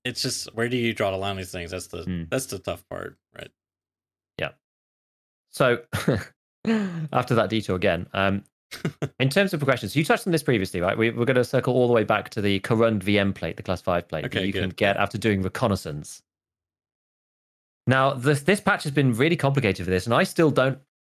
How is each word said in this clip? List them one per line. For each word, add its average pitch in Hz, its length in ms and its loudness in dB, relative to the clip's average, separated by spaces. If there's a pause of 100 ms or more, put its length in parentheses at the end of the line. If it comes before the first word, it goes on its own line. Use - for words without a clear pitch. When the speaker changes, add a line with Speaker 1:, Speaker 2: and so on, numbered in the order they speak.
Speaker 1:
it's 123 180 -6
just, - 320 -6
where 117 140 -2
do 127 80 -2
you 117 180 0
draw 104 160 0
the 95 60 -2
line 98 160 -4
on 95 40 -6
these 92 160 -10
things? 87 180 -8
That's 90 180 -10
the, 87 160 -12
Speaker 2:
Hmm. 87 260 -6
Speaker 1:
that's 131 160 -2
the 98 120 -10
tough - 300 -10
part, - 280 -12 (200)
right? - 140 -16 (880)
Speaker 2:
Yeah. 71 120 -4 (1000)
So, 123 300 2 (100)
<laughs> - 760 -4 (460)
after 127 240 0
that 101 140 2
detour 104 260 -2
again, 87 380 0
um, 98 300 0 (380)
Speaker 1:
<laughs> - 380 -6
Speaker 2:
in 131 80 4
terms 196 260 2
of 147 60 -4
progressions, 123 340 0
you 156 100 2
touched - 220 0
on 180 60 0
this 156 100 2
previously, 95 380 0
right? 90 160 2
We, 113 140 2
we're 117 160 -2
gonna 123 180 4
circle 127 300 0
all 127 120 4
the 120 60 2
way 113 120 4
back 104 260 0
to 110 100 -6
the 98 200 2
Karund 110 420 2
V 101 160 4
M 101 140 4
plate, 85 240 -8
the - 60 -14
class 92 180 -4
five 87 280 -2
plate 78 140 -4
that - 140 -6
Speaker 1:
Okay, 95 100 0
Speaker 2:
you 98 60 -2
can 90 180 -4
Speaker 1:
good, 90 60 -12
Speaker 2:
get 101 200 2
Speaker 1:
good. - 60 -4
Speaker 2:
after 101 160 -4
doing 101 240 0
reconnaissance. 92 800 -4 (1600)
Now, 135 280 4
this, 139 280 2
this 196 180 2
patch 196 240 0
has 147 80 -4
been 135 200 4
really 147 240 2
complicated 123 480 0
for 90 60 -4
this, 92 160 0
and 117 80 2
I 156 100 4
still 165 260 2
don't 135 280 2 (260)